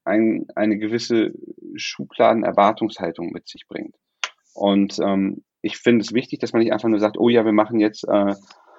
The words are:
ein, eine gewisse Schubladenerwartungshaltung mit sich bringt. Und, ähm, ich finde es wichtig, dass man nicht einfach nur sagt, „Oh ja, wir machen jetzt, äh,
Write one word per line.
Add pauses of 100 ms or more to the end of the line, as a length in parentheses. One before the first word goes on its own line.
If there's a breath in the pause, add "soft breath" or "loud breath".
ein, (100)
eine
gewisse (420)
Schubladenerwartungshaltung
mit
sich
bringt. (580)
Und,
ähm, (180)
ich
finde
es
wichtig,
dass
man
nicht
einfach
nur
sagt,
„Oh
ja,
wir
machen
jetzt,
äh, (420 loud breath)